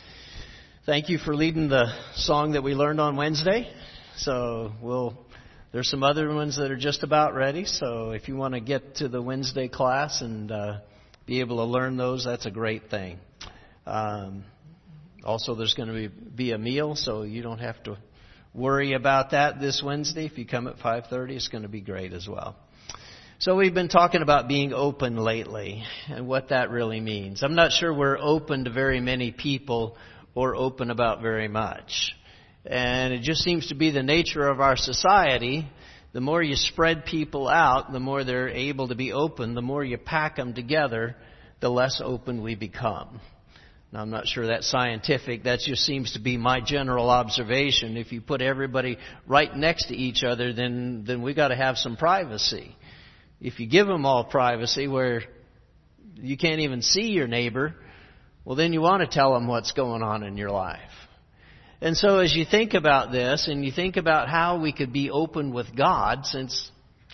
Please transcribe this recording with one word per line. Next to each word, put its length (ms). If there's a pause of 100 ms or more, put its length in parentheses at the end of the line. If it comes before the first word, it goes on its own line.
(880)
Thank 220
you 100
for 160
leading 340
the 240 (220)
song 380
that 100
we 120
learned 260
on 160
Wednesday. 520 (480)
So 640
we'll, 380 (540)
there's 180
some 140
other 280
ones 260
that 120
are 60
just 260
about 320
ready. 300
So 480
if 160
you 80
wanna 240
get 360
to 120
the 120
Wednesday 460
class 540
and, 320
uh, 260 (480)
be 140
able 160
to 80
learn 320
those, 280
that's 220
a 40
great 400
thing. 280 (680)
Um, 580 (800)
also, 320
there's 180
gonna 200
be, 120
be 460
a 60
meal, 360
so 280
you 200
don't 160
have 260
to 120 (560)
worry 400
about 380
that 280
this 240
Wednesday. 440
If 120
you 60
come 240
at 100
five 280
thirty, 280
it's 140
gonna 180
be 140
great 320
as 160
well. 260 (880)
So 160
we've 180
been 140
talking 340
about 240
being 260
open 440
lately 640 (240)
and 220
what 220
that 200
really 300
means. 420
I'm 140
not 160
sure 200
we're 280
open 460
to 40
very 300
many 320
people 640 (400)
or 180
open 360
about 300
very 280
much. 640 (520)
And 460
it 80
just 220
seems 240
to 80
be 160
the 120
nature 460
of 100
our 180
society. 920 (460)
The 80
more 200
you 140
spread 480
people 420
out, 460
the 80
more 240
they're 240
able 400
to 60
be 180
open. 400
The 80
more 240
you 140
pack 400
'em 160
together, 600 (460)
the 80
less 320
open 400
we 140
become. 680 (720)
Now, 80
I'm 80
not 180
sure 200
that's 200
scientific. 760
That 180
just 240
seems 280
to 80
be 180
my 220
general 500
observation. 880
If 140
you 100
put 180
everybody 560 (300)
right 280
next 340
to 80
each 280
other, 300
then, 500
then 160
we 140
gotta 220
have 200
some 220
privacy. 760 (680)
If 180
you 60
give 240
'em 160
all 180
privacy 640
where 360 (920)
you 240
can't 220
even 200
see 300
your 160
neighbor, 480 (680)
well, 140
then 160
you 80
wanna 260
tell 300
'em 120
what's 240
going 300
on 200
in 160
your 120
life. 300 (1000)
And 180
so 220
as 140
you 120
think 260
about 400
this, 340
and 160
you 80
think 280
about 320
how 260
we 160
could 180
be 200
open 420
with 240
God, 480
since, 460 (440)